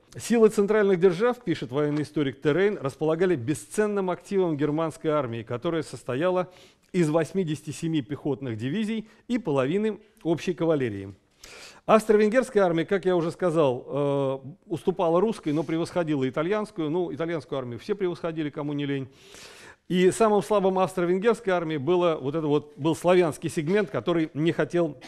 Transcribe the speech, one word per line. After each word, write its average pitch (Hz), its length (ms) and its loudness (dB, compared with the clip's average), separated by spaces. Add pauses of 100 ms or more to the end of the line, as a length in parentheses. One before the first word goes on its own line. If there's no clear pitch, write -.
(180)
«Силы 220 300 4
центральных 208 500 2
держав, — 196 460 2
пишет 147 280 -4
военный 147 320 0
историк 135 380 -4
Террейн, — 180 400 2
располагали 160 540 0
бесценным 190 720 -2
активом 175 460 -2
германской 151 560 -2
армии, 120 320 -2
которая 160 400 -4
состояла 175 680 -2 (440)
из 170 160 4
восьмидесяти 156 640 -2
семи 160 300 -2
пехотных 131 540 -6
дивизий 208 540 -4 (180)
и 247 100 -2
половины 180 640 0 (240)
общей 165 300 -2
кавалерии». 123 600 -2 (720)
Австро-венгерская 214 800 4
армия, 165 220 2
как 190 200 -2
я 185 100 2
уже 165 160 0
сказал, 151 560 0
э, 139 520 -2 (280)
уступала 170 520 0
русской, 196 320 0
но 156 120 0
превосходила 156 640 -2
итальянскую. 175 600 -4
Ну, 165 240 -2
итальянскую 160 440 -6
армию 120 220 -8
все 208 160 -6
превосходили, 165 540 -6
кому 147 240 -8
не 143 120 -4
лень. 139 240 -4 (800)
И 180 240 4
самым 214 320 4
слабым 190 360 2
австро-венгерской 190 720 0
армией 160 280 -2
было 170 420 2
вот 143 140 -4
это 156 120 -2
вот, 147 300 0
был 147 180 0
славянский 170 540 2
сегмент, 185 400 0
который 160 440 -2
не 156 180 0
хотел 160 460 0 (100)